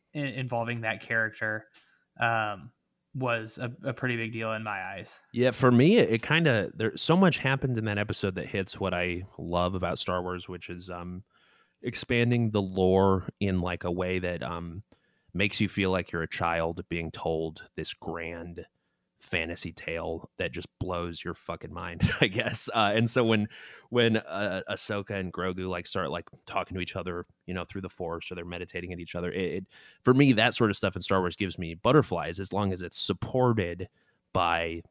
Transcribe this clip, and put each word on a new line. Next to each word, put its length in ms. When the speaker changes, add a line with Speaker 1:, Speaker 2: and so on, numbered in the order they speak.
Speaker 1:
in-, 120
involving 560
that 200
character, 680
um, 520
was 420
a, 140
a 80
pretty 260
big 140
deal 220
in 100
my 200
eyes. 360
Speaker 2:
Yeah, 160
for 220
me, 260
it, 140
it 100
kinda, 540
there, 200
so 220
much 220
happened 400
in 60
that 120
episode 380
that 100
hits 340
what 140
I 300
love 340
about 240
Star 240
Wars, 260
which 220
is, 220
um, 320
expanding 720
the 100
lore 640
in, 200
like, 240
a 80
way 280
that, 240
um, 400
makes 260
you 80
feel 220
like 220
you're 100
a 80
child 580
being 220
told 540
this 200
grand 720
fantasy 540
tale 640
that 160
just 140
blows 440
your 100
fucking 400
mind, 420
<laughs> 60
I 60
guess. 460
Uh, 220
and 140
so 140
when, 240
when, 280
uh, 520
Ahsoka 420
and 220
Grogu, 340
like, 200
start, 220
like, 160
talking 300
to 60
each 140
other, 300
you 80
know, 120
through 160
the 80
Force, 420
or 40
they're 100
meditating 480
at 60
each 160
other, 160
it, 240
it, 100
for 100
me, 200
that 200
sort 160
of 80
stuff 180
in 60
Star 180
Wars 160
gives 240
me 140
butterflies 680
as 140
long 180
as 100
it's 160
supported 920
by 560